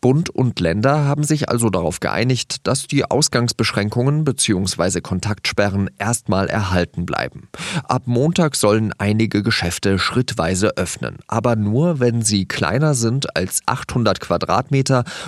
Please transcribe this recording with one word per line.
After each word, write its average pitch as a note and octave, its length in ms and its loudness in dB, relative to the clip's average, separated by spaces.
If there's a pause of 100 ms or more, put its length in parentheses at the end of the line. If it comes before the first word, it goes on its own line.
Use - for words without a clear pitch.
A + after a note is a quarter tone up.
Bund C#3 280 4
und - 320 0
Länder A2 420 2
haben C#3+ 220 0
sich D3 240 0
also A#2 200 2
darauf E2+ 300 -2
geeinigt, A#2 680 -2
dass C3 200 -2
die C#3 160 0
Ausgangsbeschränkungen A#2+ 1200 0
beziehungsweise F#2 760 0
Kontaktsperren G2 960 -2
erstmal G2+ 500 -2
erhalten F2+ 580 -2
bleiben. - 440 -8 (340)
Ab B2+ 220 0
Montag D3 500 2
sollen A2 420 2
einige G#2 460 0
Geschäfte G2 560 0
schrittweise G2 800 0
öffnen, - 400 -6 (100)
aber A2+ 300 2
nur, B2+ 420 2
wenn A#2+ 220 2
sie G#2+ 240 2
kleiner C#3 480 0
sind A#2+ 420 -2
als F#2 300 -2
achthundert A2+ 560 0
Quadratmeter B2+ 840 0 (240)